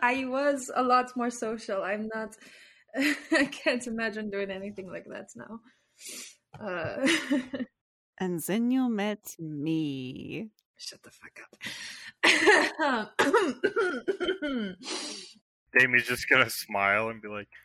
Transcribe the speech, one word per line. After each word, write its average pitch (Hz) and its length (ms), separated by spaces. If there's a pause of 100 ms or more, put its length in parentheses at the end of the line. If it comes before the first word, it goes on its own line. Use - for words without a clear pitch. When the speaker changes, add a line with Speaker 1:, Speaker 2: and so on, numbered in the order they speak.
Speaker 1:
I 254 240
was 269 480
a 254 80
lot 247 340
more 240 140
social. 220 520
I'm 208 320
not, 220 220 (320)
<laughs> - 280
I 285 500
can't 262 420
imagine 220 420
doing 196 220
anything 190 360
like 185 180
that 208 300
now. 226 240 (1040)
Uh, 180 420 (460)
<laughs> 269 60 (600)
Speaker 2:
And 180 220
then 233 300
you 262 180
met 208 500
me. 151 1120 (260)
Speaker 1:
Shut - 260
the - 80
fuck - 300 (1400)
up. 254 380
<coughs> 330 1600 (1040)
Speaker 3:
Jamie's 123 280
just 123 220
gonna 131 220
smile 104 580
and 113 140
be 107 60
like, 104 200 (160)